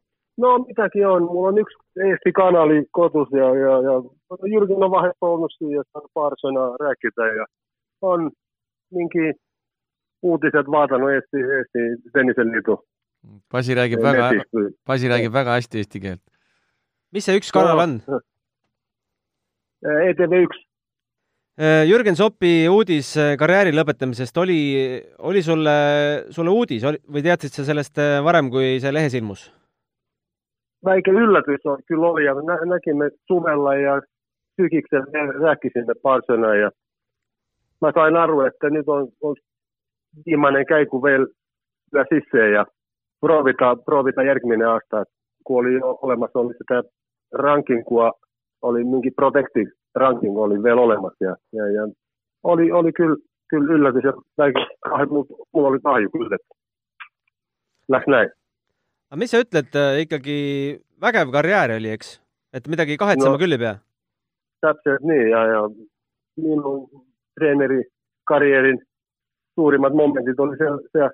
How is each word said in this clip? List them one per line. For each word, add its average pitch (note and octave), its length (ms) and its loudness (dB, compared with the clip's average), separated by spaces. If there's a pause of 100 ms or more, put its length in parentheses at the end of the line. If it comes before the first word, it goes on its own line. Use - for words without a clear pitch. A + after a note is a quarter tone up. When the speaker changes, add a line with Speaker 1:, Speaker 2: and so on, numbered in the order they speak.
(380)
Speaker 1:
No B3 200 4 (100)
midagi G3+ 400 -2
on, F3+ 240 2
mul F3+ 160 -2
on G3+ 160 2
üks - 120 -10 (200)
Eesti F#3 400 0
kanali E3 460 4 (100)
kodus D#3+ 400 0
ja, C3 240 2
ja, C3+ 280 2
ja C3+ 100 0 (580)
Jürgen G3 320 2
on F#3 80 0
vahepeal F3 460 0
olnud E3 180 -4
siia D3 280 -6 (300)
paar D3 280 -2
sõna C3 400 -2
rääkida A#2 460 -4 (100)
ja G#2+ 80 -8 (580)
on F3 240 0 (640)
mingi E3+ 400 -4 (920)
uudised D3+ 440 0
vaadanud C#3 460 0
Eesti, C3+ 260 -4 (200)
Eesti A#2+ 520 -6
Tenniseliidu. A2+ 640 0 (760)
Speaker 2:
Pasi B2+ 240 -2
räägib A#2+ 280 0
Speaker 1:
Netist C#3 80 4
Speaker 2:
väga, B2 320 2 (120)
Speaker 1:
või- G2+ 280 -2
Speaker 2:
Pasi C3 240 -2
räägib A#2+ 240 0
väga B2 240 0
hästi A#2 280 -4
eesti F#2+ 200 -12
keelt. F#2 200 -12 (880)
Speaker 3:
Mis G3+ 140 -8
see F#3+ 140 2
üks - 160 -8
kanal E3+ 240 4
on? D3+ 280 -2
Speaker 1:
No, C3+ 120 -4 (1700)
E D#3+ 320 0
T F3+ 100 2
V F3+ 160 2
üks. - 160 -4 (1040)
Speaker 3:
Äh, D#3 260 4
Jürgen G#3 320 4
Sopi F3 480 2
uudis, F3+ 480 0
äh, D3 240 0
karjääri F3+ 320 2
lõpetamisest C3 720 -4
oli, F3+ 180 0 (600)
oli F3+ 240 -2
sulle, D#3 320 2 (540)
sulle E3+ 220 -2
uudis, G3 320 0
oli, D3 240 -2
või C#3+ 160 -4
teadsid E3+ 320 -2
sa C#3+ 80 -8
sellest, D3 400 -4
äh, C#3+ 200 2
varem, D#3 280 2
kui C3 320 0
see C#3 80 -2
lehes D3 240 -2
ilmus? G#2+ 360 -8 (1300)
Speaker 1:
Väike F#3+ 240 2
üllatus F#3+ 560 2
on, C#3 140 -4 (100)
küll E3 140 0
oli, D#3+ 260 0
aga C3+ 160 -2
nä-, E3 240 -4
nägime D3+ 400 -2 (160)
suvella D3+ 500 0
ja C#3 180 0 (680)
sügisel D3 540 0
me D3+ 100 -4 (100)
rääkisime C3 680 -2
paar C3 280 2
sõna A2+ 300 2
ja G#2 100 0 (1120)
ma D3+ 100 0
sain D#3+ 260 2
aru, D#3+ 280 2
et D3 240 -4
nüüd D3 180 -2
on, C#3+ 200 -2 (140)
on D3 120 -4 (920)
viimane C#3+ 400 2
käigu C#3+ 360 0
veel C3+ 240 2
üle - 880 -6
sisse B2 420 2
ja G#2 120 2 (580)
proovida, C3 500 2 (120)
proovida C3+ 380 0
järgmine A#2 420 0
aasta, A2 380 -2 (400)
kui B2+ 200 -2
oli B2+ 180 0
olemas, B2+ 540 -4
oli A#2+ 260 -2
seda B2 220 -2 (500)
rankingua, B2 800 0 (520)
oli A#2+ 200 -2
mingi B2+ 280 -2
protekti C3 540 0 (300)
ranking A#2+ 420 0
oli G#2 260 0
veel A#2+ 140 4
olemas G#2 420 2
ja, F#2 160 -4 (160)
ja, G#2+ 200 -6
ja G#2+ 160 -2 (560)
oli, E3+ 280 2
oli E3 220 2
küll, D#3+ 220 0 (340)
küll D#3 280 0
üllatus C3 280 2
ja C3+ 80 0 (240)
väike, C#3+ 260 0 (460)
mul, D3 160 -2 (280)
mul C#3+ 180 2
oli C3+ 100 -2
kahju A#2 320 0
küll, G#2 220 -6
et - 100 -12 (1400)
läks C3 180 0
näin. B2+ 220 4 (800)
Speaker 3:
Aga C#3 100 -10
mis B3 100 -4
sa A#3 120 4
ütled, D3+ 340 -2
äh, C#3 240 2
ikkagi D3 360 -6 (640)
vägev G3 300 0
karjäär D3 460 0
oli, A2 160 -6
eks? - 220 -14 (420)
Et B2 100 -12
midagi D3+ 300 -2
kahetsema C#3 380 2
Speaker 1:
No, C#3+ 40 -4
Speaker 3:
küll F3 140 0
ei A#2 80 -2
pea? A2 140 -4 (920)
Speaker 1:
täpselt C#3 400 -2
nii C3+ 240 2
ja, A2+ 160 2
ja A2 140 0 (800)
minu D3 300 -2 (640)
treeneri C#3+ 460 2 (440)
karjääri C#3 460 4 (800)
suurimad C#3 400 2
momendid C#3 480 0
oli C#3 160 -2
seal C#3+ 220 -4 (100)
seas C#3 240 0